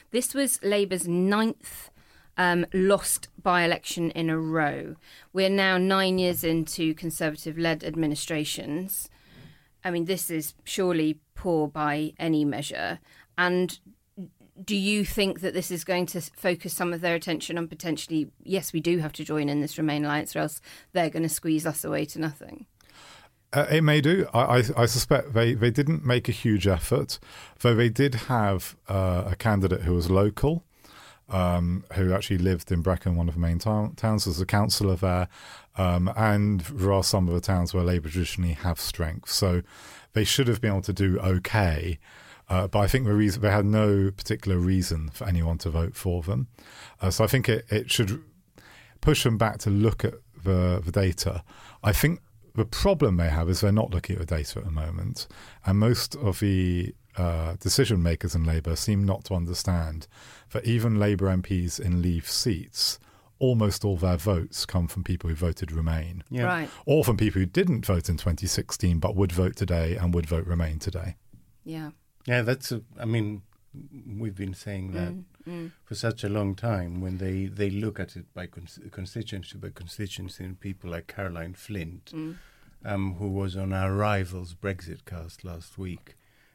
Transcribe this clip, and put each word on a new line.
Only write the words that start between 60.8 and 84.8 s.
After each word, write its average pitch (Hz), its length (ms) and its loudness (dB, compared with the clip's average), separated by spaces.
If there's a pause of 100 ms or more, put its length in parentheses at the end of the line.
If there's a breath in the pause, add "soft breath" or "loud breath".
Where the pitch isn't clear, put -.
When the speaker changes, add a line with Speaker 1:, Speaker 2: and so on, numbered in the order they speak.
Speaker 2:
Labour 98 280 4
M 92 140 2
Ps 87 360 -2
in 87 220 2
Leave 85 300 0
seats, - 680 -2 (400 soft breath)
almost 113 460 2
all 98 120 2
their 90 200 2
votes 85 500 0
come 87 200 0
from 92 160 -4
people 87 260 -2
who 82 80 0
voted 82 360 -2
Remain. 80 580 -2
Speaker 3:
Yeah. 127 140 -2
Speaker 1:
Right. 160 260 -2 (140 loud breath)
Speaker 2:
Or 143 200 4
from 113 120 2
people 101 240 2
who 92 60 2
didn't 170 400 0
vote 90 220 0
in 82 80 0
twenty 87 300 -2
sixteen - 520 0
but 92 180 0
would 92 160 2
vote 92 240 2
today 85 400 0
and 87 180 0
would 82 120 0
vote 85 200 -2
Remain 82 320 0
today. 87 380 -6 (480)
Speaker 1:
Yeah. 160 260 -10 (360)
Speaker 3:
Yeah, 123 160 0
that's 127 300 -2
a, 110 100 -6 (180)
I 117 40 -8
mean, 107 380 -2 (760)
we've 110 160 -6
been 95 200 -8
saying 95 380 -10
that 90 200 -4
Speaker 1:
Mm, 185 120 -12 (240)
mm. 170 240 -12 (120)
Speaker 3:
for 113 100 -12
such 113 300 -4
a 101 40 -4
long 101 280 -2
time 92 440 -4
when 92 180 -6
they, 95 280 -4
they 101 240 -4
look 104 300 -4
at - 160 -10
it 87 180 -16
by 90 120 -12
cons-, - 340 -18 (100)
constituency 98 680 -12
by 95 120 -12
constituency, 92 720 -12
and 92 140 -12
people 95 320 -10
like 85 160 -10
Caroline 87 480 -10
Flint, 90 580 -12
Speaker 1:
Mm. 160 240 -10 (480 loud breath)
Speaker 3:
um, 98 300 -4
who 98 140 -6
was 95 280 -4
on 95 160 -4
our 95 220 0
Rivals 92 600 -2
Brexit 85 520 -8